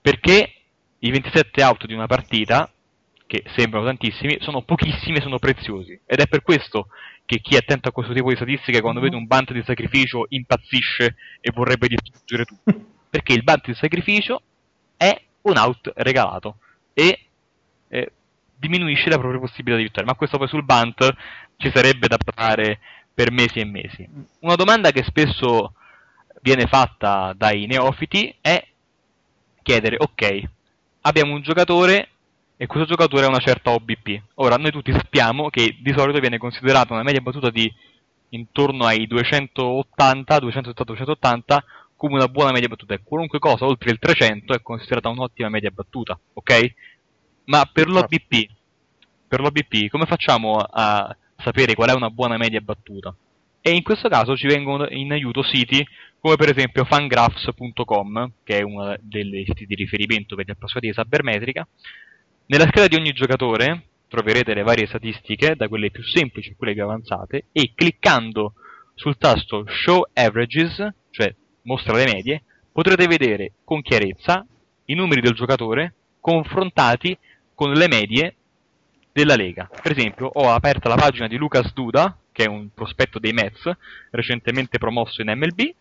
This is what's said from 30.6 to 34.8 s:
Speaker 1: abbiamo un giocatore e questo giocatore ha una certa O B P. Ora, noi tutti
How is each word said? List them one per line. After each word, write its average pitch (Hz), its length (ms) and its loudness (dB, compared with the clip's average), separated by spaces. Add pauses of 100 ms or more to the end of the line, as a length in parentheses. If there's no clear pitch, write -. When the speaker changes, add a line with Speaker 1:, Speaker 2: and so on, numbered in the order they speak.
Speaker 1:
abbiamo 147 320 2
un 147 80 -6
giocatore 175 680 2 (460)
e 123 100 -8
questo 156 220 -2
giocatore 156 380 2
ha 131 40 4
una 127 100 2
certa 123 320 0
O 117 80 2
B 113 220 -6
P. 101 200 -8 (140)
Ora, 123 200 2
noi 151 160 -2
tutti 139 220 -4